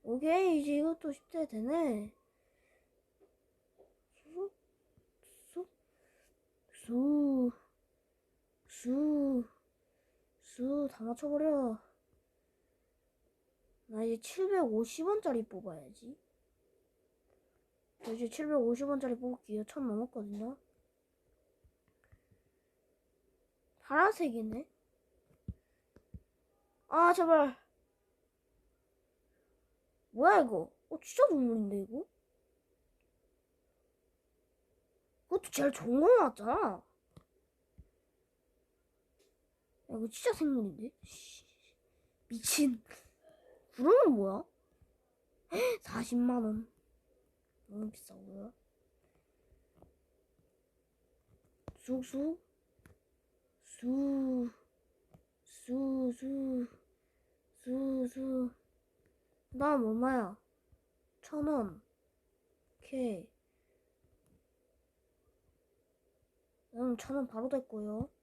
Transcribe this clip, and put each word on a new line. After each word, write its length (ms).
오케이, 580
이제 180
이것도 340
쉽게 340
되네. 640
쑥, 300
쑥, 160
쑥, 800
쑥, 800
쑥, 460
다 160
맞춰버려. 760
나 160
이제 180
칠백오십 840
원짜리 360
뽑아야지. 720
저 120
이제 140
칠백오십 600
원짜리 280
뽑을게요. 480
천 220
넘었거든요. 720
파란색이네. 840
아, 240
제발. 440
뭐야, 300
이거? 300
어, 120
진짜 280
동물인데, 540
이거? 220
그것도 220
제일 220
좋은 280
거 60
나왔잖아. 640
야, 60
이거 120
진짜 260
생물인데? 560
씨, 420
미친. 540
그러면 440
뭐야? 280
<gasps> 340
사십만 600
원. 240
너무 220
비싸고요. 600
쑥쑥. 600
쑥. 840
쑥, 720
쑥. 560
쑥, 460
쑥. 420
그다음 340
얼마야? 500
천 240
원. 340
오케이. 480
응, 220
천 200
원 100
바로 220
됐고요. 600